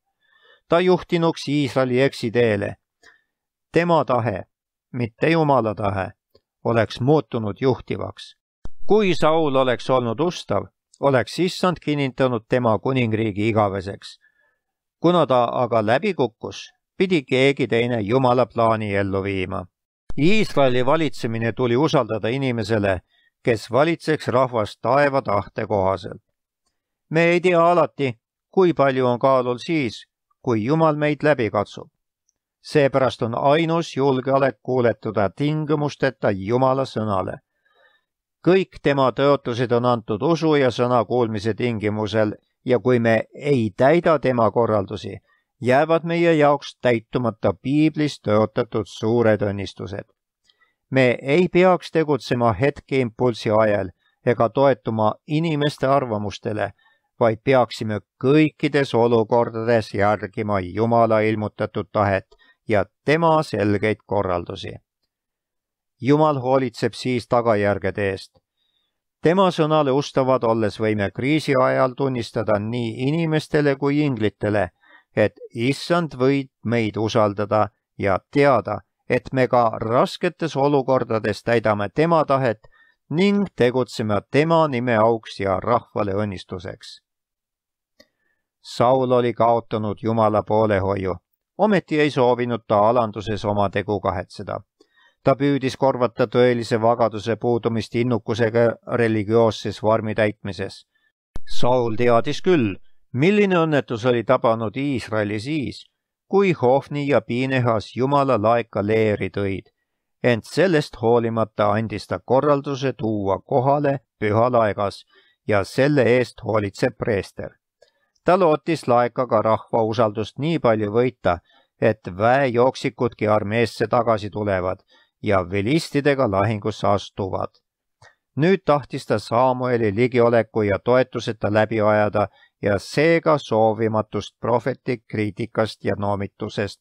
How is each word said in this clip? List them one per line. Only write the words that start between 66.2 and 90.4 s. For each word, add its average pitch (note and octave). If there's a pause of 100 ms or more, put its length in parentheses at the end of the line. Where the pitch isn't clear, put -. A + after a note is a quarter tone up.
hoolitseb B2+
siis B2+
tagajärgede G2+
eest. - (840)
Tema F#3
sõnale D3+
ustavad C3
olles A2+
võime G#2+
kriisi C#3+
ajal C3
tunnistada A#2+
nii A2+ (140)
inimestele D#3
kui C#3+
inglitele, G#2+ (460)
et G#2 (160)
Issand C#3
võib C3+ (160)
meid A2
usaldada G#2 (300)
ja G2 (160)
teada, C3+ (320)
et A#2+
me C3
ka A#2
rasketes D#3+
olukordades C3
täidame G#2+
tema D#3+
tahet C3 (460)
ning G3
tegutseme A#2+
tema D#3+
nime B2
auks A2+
ja F#2+
rahvale G#2
õnnistuseks. G2 (1600)
Saul B2+
oli A#2+
kaotanud A2+
Jumala A2